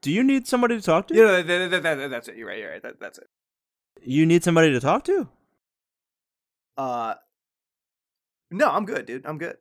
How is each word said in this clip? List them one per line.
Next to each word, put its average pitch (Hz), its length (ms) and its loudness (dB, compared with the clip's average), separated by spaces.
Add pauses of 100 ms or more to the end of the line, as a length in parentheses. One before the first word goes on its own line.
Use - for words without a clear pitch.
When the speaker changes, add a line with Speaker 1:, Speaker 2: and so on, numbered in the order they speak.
Speaker 1:
do 139 120 -4
you 214 100 2
need 269 240 2
somebody 240 300 0
to 202 60 -10
talk 170 260 0
to? 330 60 -6
Speaker 2:
You 220 100 10
know, 185 180 4
that, 175 280 -2
that, 180 120 0
that, 160 160 0
that, 139 120 -8
that's 117 180 -10
it. 95 80 -18
You're 113 120 -14
right, 95 120 -10
you're 95 100 -12
right. 87 120 -16
That, - 180 -16
that's - 180 -16
it. - 100 -20 (760)
Speaker 1:
You 139 220 2
need 165 180 4
somebody 165 260 4
to 123 100 0
talk 165 240 0
to? 349 240 -2 (1500)
Speaker 2:
Uh, 120 380 -6 (1400)
no, 196 180 0
I'm 202 160 -2
good, 135 200 -8
dude. 131 200 -12
I'm 151 120 -12
good. - 220 -12